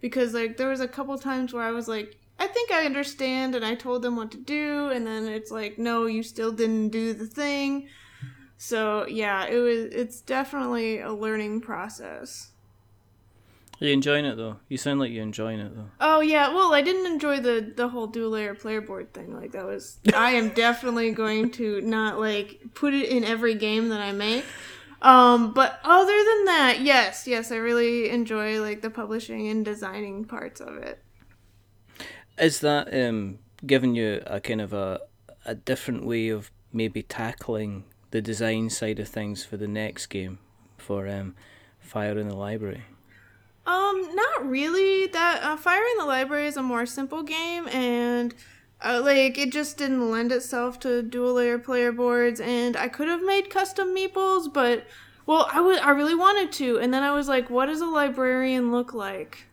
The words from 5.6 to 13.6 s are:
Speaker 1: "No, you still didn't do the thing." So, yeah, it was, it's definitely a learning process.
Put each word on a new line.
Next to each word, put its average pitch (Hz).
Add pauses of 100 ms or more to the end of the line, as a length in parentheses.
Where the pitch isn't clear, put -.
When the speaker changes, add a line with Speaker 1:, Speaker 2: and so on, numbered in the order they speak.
Speaker 1:
"No, 233
you 226
still 226
didn't 220
do 226
the 214
thing." 277 (680)
So, 214
yeah, 202
it 240
was, 233
it's 226
definitely 247
a -
learning 214
process. 196 (1300)